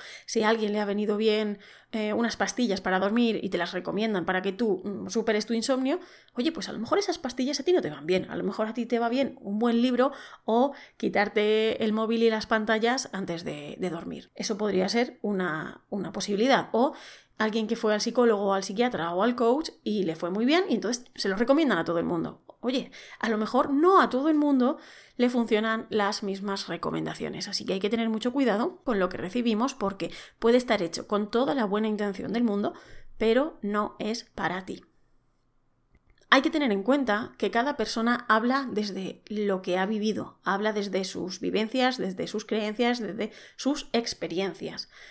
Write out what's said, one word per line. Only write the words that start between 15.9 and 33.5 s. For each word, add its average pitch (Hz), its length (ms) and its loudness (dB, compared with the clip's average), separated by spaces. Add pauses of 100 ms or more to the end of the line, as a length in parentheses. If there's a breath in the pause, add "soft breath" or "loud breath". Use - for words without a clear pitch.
posibilidad. 208 600 2
O 247 220 4 (460 loud breath)
alguien 220 280 0
que 226 80 0
fue 220 180 2
al 208 80 0
psicólogo 233 420 4
o 196 100 2
al 196 100 0
psiquiatra 208 500 0
o 185 100 2
al 247 120 2
coach 247 340 2 (140)
y 208 200 0
le 160 120 -2
fue 170 140 -4
muy 208 160 0
bien 330 240 4
y 262 60 2
entonces 208 300 -4 (100)
se - 140 -2
lo 190 60 0
recomiendan 247 440 4
a 165 60 0
todo 165 120 0
el 170 80 0
mundo. 165 380 -4 (180)
Oye, 254 300 -4 (280 loud breath)
a 220 100 -2
lo 220 80 0
mejor 262 340 0
no 330 300 6
a 240 80 4
todo 269 200 0
el 311 60 4
mundo 285 420 4 (380 loud breath)
le 247 140 2
funcionan 226 600 0
las 208 340 0
mismas 196 440 -4
recomendaciones, 165 800 -6
así - 180 -6
que - 80 -2
hay 196 60 -2
que 208 100 -2
tener 226 200 0
mucho 220 240 -2
cuidado 262 500 0
con 220 160 0
lo 180 80 2
que - 100 -6
recibimos 226 560 0
porque 196 380 -4 (280 loud breath)
puede 233 180 6
estar 233 240 2
hecho - 260 -4
con 208 240 0
toda 277 240 2
la 240 100 0
buena 208 220 0
intención 202 460 -4
del 240 100 2
mundo, 208 300 0 (440 loud breath)
pero 240 440 2